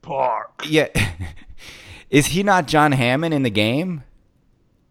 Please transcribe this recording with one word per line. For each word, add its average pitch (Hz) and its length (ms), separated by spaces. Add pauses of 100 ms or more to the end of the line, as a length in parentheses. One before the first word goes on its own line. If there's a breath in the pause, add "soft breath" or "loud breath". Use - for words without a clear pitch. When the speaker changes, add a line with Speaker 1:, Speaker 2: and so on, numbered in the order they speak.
Speaker 1:
Park." 127 640
Speaker 2:
Yeah. 151 260
<laughs> - 1160
Is 143 180
he 185 160
not 185 240
John 151 240
Hammond 135 420
in 139 100
the 123 60
game? 127 540 (880)